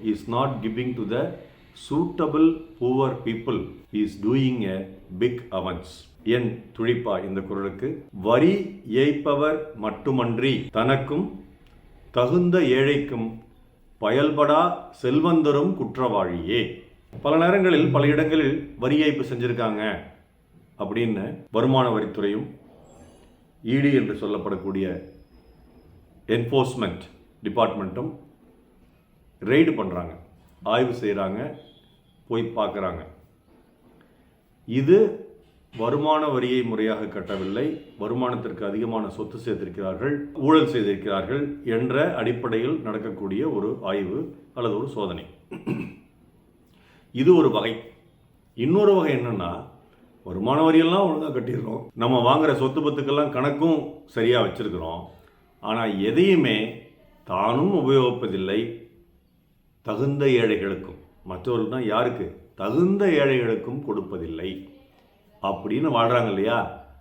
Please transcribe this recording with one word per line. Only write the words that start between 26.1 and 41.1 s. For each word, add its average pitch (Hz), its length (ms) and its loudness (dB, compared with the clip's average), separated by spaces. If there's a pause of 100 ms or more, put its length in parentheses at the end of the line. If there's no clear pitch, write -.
என்ஃபோர்ஸ்மெண்ட் 117 760 0 (400)
டிபார்ட்மெண்ட்டும் 107 720 -2 (1200)
ரெய்டு 151 340 4
பண்றாங்க, 87 380 -6 (500)
ஆய்வு 120 380 2
செய்றாங்க, 101 540 -4 (720)
போய் 113 280 -4
பார்க்குறாங்க. 95 440 -4 (1700)
இது 156 600 4 (520)
வருமான 151 500 2
வரியை 127 360 0
முறையாக 107 420 -2
கட்டவில்லை, 98 760 -6 (180)
வருமானத்திற்கு 117 640 -4
அதிகமான 107 460 -4
சொத்து - 280 -10
சேர்த்திருக்கிறார்கள், 98 800 -6 (180)
ஊழல் 151 340 4
செய்திருக்கிறார்கள் 104 960 -2